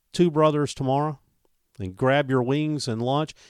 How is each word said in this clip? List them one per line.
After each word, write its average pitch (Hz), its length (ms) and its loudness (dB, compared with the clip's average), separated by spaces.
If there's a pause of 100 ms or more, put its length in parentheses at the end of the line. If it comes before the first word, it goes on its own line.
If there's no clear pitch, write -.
(140)
Two 175 180 2
Brothers 151 420 2
tomorrow 139 460 -2 (600)
and 92 180 -10
grab 135 320 2
your 131 140 2
wings 147 440 -2
and 113 140 -2
lunch? 139 320 -2 (160)